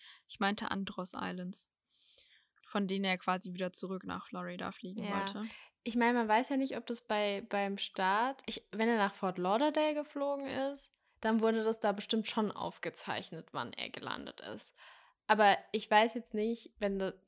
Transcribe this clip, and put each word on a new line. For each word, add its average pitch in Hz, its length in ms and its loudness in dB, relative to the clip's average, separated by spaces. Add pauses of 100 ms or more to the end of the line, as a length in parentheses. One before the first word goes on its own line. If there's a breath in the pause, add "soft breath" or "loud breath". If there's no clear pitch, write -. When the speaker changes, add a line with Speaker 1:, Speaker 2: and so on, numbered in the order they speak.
(280 loud breath)
Speaker 1:
Ich - 120 -18
meinte 208 320 -2
Andros 190 420 -4
Islands, 180 560 -8 (960 soft breath)
von 202 220 -2
denen 196 180 -2
er 185 120 2
quasi 185 360 -2
wieder 180 200 -4
zurück 185 320 -6
nach 180 220 -8
Florida 180 440 -8
fliegen 190 320 -10
Speaker 2:
Ja. 202 220 -2
Speaker 1:
wollte. 202 240 -6 (340 loud breath)
Speaker 2:
Ich 226 120 -6
mein, 240 200 4
man 233 120 2
weiß 220 220 4
ja 277 80 0
nicht, 269 200 -2
ob 233 100 -10
das 233 180 -6
bei, 208 440 0
beim 202 280 0
Start, 208 680 0
ich, - 240 -6
wenn 220 180 2
er 233 80 4
nach 202 160 2
Fort 180 240 -2
Lauderdale 302 560 4
geflogen 285 540 -4
ist, 277 440 -4 (300)
dann 220 200 4
wurde 220 220 4
das 220 160 2
da 208 120 4
bestimmt 208 360 0
schon 214 240 0
aufgezeichnet, - 1000 -6
wann 120 220 -6
er 117 160 -6
gelandet - 520 -8
ist. - 320 -10 (540 loud breath)
Aber 208 300 8 (140)
ich 214 180 -2
weiß 220 240 8
jetzt 233 200 -8
nicht, 226 460 -2
wenn 196 200 0
da 190 120 0 (160)